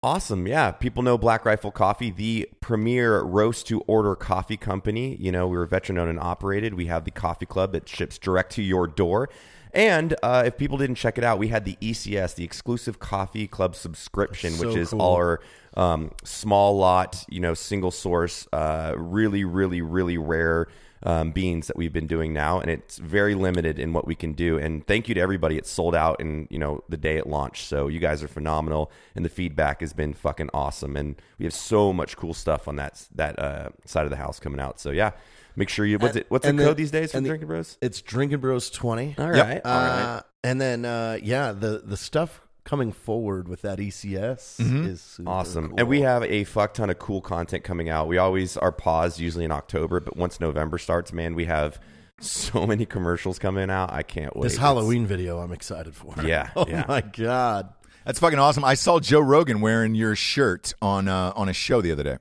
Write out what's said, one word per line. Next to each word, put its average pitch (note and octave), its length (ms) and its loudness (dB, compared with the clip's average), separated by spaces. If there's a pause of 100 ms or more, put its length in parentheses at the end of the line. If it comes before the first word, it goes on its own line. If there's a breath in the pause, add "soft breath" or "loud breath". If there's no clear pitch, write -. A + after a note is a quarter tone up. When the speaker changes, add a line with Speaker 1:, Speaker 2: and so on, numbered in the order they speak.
Speaker 1:
Awesome. B2 440 -2
Yeah. B2+ 240 2
People B2 320 -2
know B2 160 6
Black A2+ 260 2
Rifle G#2+ 280 2
Coffee, G#2 380 2
the G#2+ 380 -4 (120)
premier A2+ 640 2
roast G#2 460 2
to A2 140 0
order G#2 320 4
coffee F#2 440 -2
company. A2 580 -4
You F#2+ 160 -2
know, F2+ 160 2
we're F2 180 0
veteran F#2 320 0
owned E2+ 120 0
and E2 100 -2
operated. G2 540 -2
We F2 120 -4
have E2 180 -2
the F2 60 -6
coffee - 360 -4
club F#2+ 260 0
that E2 160 -4
ships - 300 -6
direct F#2 340 0
to A2 100 -4
your F#2 240 2
door. F#2 440 2 (420 loud breath)
And, E3+ 500 4
uh, B2 240 4
if B2 100 -2
people C#3 220 -2
didn't C3 180 0
check A2+ 220 -2
it A#2 60 0
out, A2+ 140 4
we G#2+ 100 0
had A2 160 0
the G2 160 -6
E A2 120 -4
C G2+ 240 -6
S, F2+ 180 -2
the E2+ 100 -8
exclusive A#2 540 -6
coffee G2 480 -4
club F#2 280 0
subscription, F2 800 -4
Speaker 2:
So E2 160 -2
Speaker 1:
which A2+ 80 0
is E2+ 140 0
Speaker 2:
cool. G#2+ 120 0
Speaker 1:
all F2+ 140 6
our, F2 240 2 (340 soft breath)
um, E2 380 2 (120)
small G2+ 540 4
lot, F#2 500 4
you F2 120 -8
know, E2+ 120 0
single F2+ 380 -2
source, F2 640 -2
uh, D#2 420 -2
really, G2+ 480 2
really, F2+ 380 0
really F2 340 0
rare, E2 520 2 (340 soft breath)
um, E2 280 2
beans E2+ 360 -2
that - 100 -8
we've E2 160 -2
been D#2+ 140 -2
doing D#2+ 260 -2
now, D2+ 260 0
and E2+ 120 -2
it's - 260 -6
very G2+ 380 2
limited F2+ 440 0
in D#2+ 140 -4
what E2 140 -2
we E2 80 -2
can D#2+ 180 -6
do. E2 240 0
And D2+ 300 -4
thank A2 220 0
you A#2 60 -2
to E2+ 60 2
everybody. E2 380 2
It - 80 -10
sold E2+ 280 0
out D#2+ 280 2
in, D#2 280 -6
you - 80 -8
know, D2 300 -4
the E2 80 -6
day D#2 220 0
it - 80 -4
launched. C#2+ 420 -4
So C#2+ 200 -2
you D#2 100 -4
guys D#2 240 0
are D2 60 -10
phenomenal, D#2 640 -2 (240 soft breath)
and F2 120 -4
the - 20 0
feedback D2+ 540 -2
has D#2+ 100 -8
been D2+ 220 -4
fucking D2+ 400 -6
awesome. C#2+ 420 -4
And D2 240 -6 (180 soft breath)
we - 60 -6
have E2+ 80 -4
so G#2 400 4
much E2 240 -2
cool E2 160 -8
stuff - 340 -2
on D2 100 -6
that, C#2+ 380 -10
that, D2+ 240 -4
uh, C#2+ 300 -6 (160)
side D#2 200 0
of D2 60 -2
the C#2 60 -6
house C#2 240 -8
coming C#2 180 -6
out. C#2 220 -8
So C#2+ 100 -6
yeah, F#2+ 200 2 (440 soft breath)
make G2+ 140 0
sure - 160 0
you, G#2 140 4
what's A2 180 4
Speaker 2:
And, - 60 0
Speaker 1:
it, - 80 -10
what's B2+ 160 2
Speaker 2:
and C#3+ 120 4
Speaker 1:
the C#3+ 60 6
Speaker 2:
the, D3 60 8
Speaker 1:
code D#3 80 2
these D3+ 120 -2
days D#3 220 -2
for C3+ 60 -2
Speaker 2:
and C3+ 80 0
the, - 40 0
Speaker 1:
Drinking D#3 180 -6
Bros? E3 340 -8
Speaker 2:
it's B2 180 -4
Drinking C#3 400 -2
Bros B2+ 300 -2
twenty. B2 480 -4
Speaker 1:
All D#3+ 180 2
Speaker 3:
Yep. - 100 8
Speaker 1:
right, C3+ 180 -2
all B2 220 2
right. B2+ 160 0 (140)
Speaker 2:
Uh, - 40 -8 (220)
and B2+ 180 0
then, B2 260 -2
uh, A2+ 360 -2
yeah, A#2+ 300 -2
the, G#2+ 320 -4
the G2 140 -6
stuff - 420 -4 (240)
coming C3 260 -2
forward G2+ 560 -4
with F2+ 160 -10
that G2 160 -6
E G2+ 120 -4
C G2 260 -8
S A#2+ 440 -6
Speaker 3:
Mm-hmm. B2+ 280 2
Speaker 2:
is - 120 -10
super - 300 -12
Speaker 1:
Awesome. F2 380 -2
Speaker 2:
cool. - 100 -12
Speaker 1:
And A#2+ 80 6
we C#3 140 4
have B2 240 4
a G#2 180 0
fuck G#2 320 0
ton G#2 160 -2
of F2+ 80 -2
cool F#2+ 220 -4
content F2 420 -6
coming E2+ 260 -4
out. D#2 200 0
We F2 100 2
always F#2+ 380 2
are F2+ 160 2
paused E2 480 0
usually E2 240 -4
in D#2+ 80 -2
October, D#2+ 480 -2
but - 160 -10
once F2+ 240 -2
November D#2 360 -2
starts, F2 360 -2
man, E2 240 -4
we E2+ 80 -2
have D2+ 340 -2 (420 soft breath)
so - 460 -4
many G#2+ 180 0
commercials F2+ 540 -4
coming F#2+ 320 -2
out. F#2+ 220 -2
I D#2 100 -4
can't - 320 -8
wait. - 80 -4
Speaker 2:
This A#2 120 0
Speaker 1:
It's A#2+ 60 -4
Speaker 2:
Halloween A#2+ 460 2
video F2+ 320 -4
I'm F2 140 -8
excited D#2+ 420 -12
for. - 180 -18 (120)
Speaker 1:
Yeah, D#2+ 280 0
Speaker 2:
<laughs> - 40 -6
Oh F2+ 100 2
Speaker 1:
yeah. - 220 -4
Speaker 2:
my C3 140 0
God. A2+ 680 -2 (360 soft breath)
Speaker 3:
That's B2+ 140 -4
fucking D#3 220 6
awesome. C#3+ 240 6
I C3+ 100 6
saw E3+ 240 4
Joe D3 220 8
Rogan C#3 400 6
wearing A2 340 4
your A2 220 2
shirt - 680 0
on, G2 240 2
uh, F#2+ 300 0
on G2+ 120 0
a F#2 40 -2
show B2 280 2
the E2+ 120 0
other C#2+ 100 -2
day. C#2 180 -4